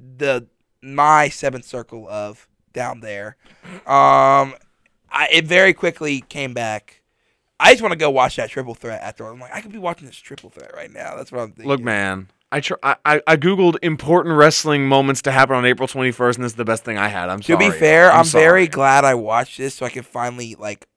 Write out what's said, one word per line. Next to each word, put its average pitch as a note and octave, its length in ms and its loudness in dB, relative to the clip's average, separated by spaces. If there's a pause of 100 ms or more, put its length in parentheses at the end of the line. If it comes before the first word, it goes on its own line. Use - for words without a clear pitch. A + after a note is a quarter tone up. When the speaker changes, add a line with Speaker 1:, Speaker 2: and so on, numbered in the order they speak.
(180)
Speaker 1:
the, B2+ 300 -4 (340)
my D3 480 2
seventh B2+ 360 -8
circle A2+ 440 -16
of G#2 380 -14 (260)
down B2 280 -10
there, G#2 360 -14 (480)
um, C#3 680 4 (560)
I, D3 200 -2
it E3 140 2
very F3+ 280 4
quickly D3+ 480 -6
came C3+ 340 -12
back. A2 460 -10 (580)
I F3+ 120 6
just A3+ 120 4
wanna F#3 120 -2
go D#3 140 0
watch B2+ 280 0
that A2+ 120 -6
triple B2+ 240 -10
threat A2+ 300 -12
after. A2 240 -14
I'm A#2 120 -20
like, B2 140 -20
"I G#3 80 -12
could G#3+ 100 -20
be A3 60 -18
watching F3 300 -10
this D3+ 100 -20
triple - 320 -20
threat - 240 -20
right - 180 -18
now." - 240 -14
That's - 160 -16
what B2 100 -10
I'm A2 100 -10
thinking. A2 160 -16
Speaker 2:
Look, C#3 140 -2
man, G2 480 -4 (220)
I C#3+ 100 -4
tr-, F3 200 -6
I, C#3 140 0 (100)
I, D3+ 220 2
I D#3+ 100 4
Googled F3 460 0
important E3 520 0
wrestling D3 520 2
moments C3+ 360 2
to C3+ 80 -4
happen C3+ 240 2
on B2 100 -2
April B2+ 220 0
twenty-first, B2 520 -2
and B2 40 -8
this A#2 100 -6
is - 20 -18
the A#2 100 -6
best A2 180 -4
thing A2 140 -8
I G2+ 120 -2
had. F2+ 200 -6
I'm G2 120 -8
Speaker 1:
To E3 160 0
be G3 100 4
Speaker 2:
sorry. E3 120 -2
Speaker 1:
fair, E3 320 6
Speaker 2:
I'm D#3+ 100 6
Speaker 1:
I'm E3 40 4
very E3 380 4
Speaker 2:
sorry. E3+ 60 0
Speaker 1:
glad C#3 360 2
I C3+ 80 4
watched A#2 460 -4
this C3+ 160 -8
so B2+ 100 -10
I A#2+ 40 -6
can B2 120 -14
finally, A#2+ 540 -12
like, G#2 420 -14